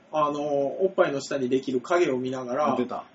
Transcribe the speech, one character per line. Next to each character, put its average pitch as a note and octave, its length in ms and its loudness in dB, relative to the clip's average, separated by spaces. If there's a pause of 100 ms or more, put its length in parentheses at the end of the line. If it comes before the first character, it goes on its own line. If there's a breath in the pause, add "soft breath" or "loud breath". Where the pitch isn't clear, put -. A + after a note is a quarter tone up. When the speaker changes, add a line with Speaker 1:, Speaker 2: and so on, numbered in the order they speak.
(120)
Speaker 1:
あ D3+ 180 2
の、 D3 100 -4
お C#3+ 480 0
っ F#3+ 60 -2
ぱ F3 140 4
い C#3+ 40 -2
の C#3 80 -2
下 C#3+ 180 -4
に B2+ 100 -2
で C3 120 2
き C3 120 -4
る B2+ 80 0
影 F3 300 2
を B2+ 80 0
見 B2+ 120 -4
な C3 140 -6
が A#2+ 100 -4
ら、 C#3+ 220 2
Speaker 2:
出 A#2+ 100 0
た。 G2 180 -8 (100)